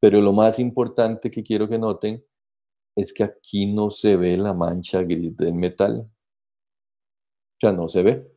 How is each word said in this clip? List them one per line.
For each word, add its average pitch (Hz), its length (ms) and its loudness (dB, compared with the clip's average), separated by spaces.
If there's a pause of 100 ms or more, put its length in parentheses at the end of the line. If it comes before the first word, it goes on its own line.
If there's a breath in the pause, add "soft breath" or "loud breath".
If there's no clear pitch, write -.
Pero 104 200 6
lo 101 120 4
más 110 260 4
importante 117 720 -2
que 113 120 -10
quiero 107 260 -2
que 113 100 -4
noten 110 460 -6 (720)
es - 160 -4
que - 120 -2
aquí 101 420 -6
no 104 240 -2
se 104 260 2
ve 90 200 2
la 98 180 -2
mancha 87 480 -2
gris 85 340 -4
del 85 180 -2
metal. 101 540 -2 (1500)
O - 40 -20
sea, 107 120 2
no 87 160 -4
se 92 140 0
ve. 123 340 2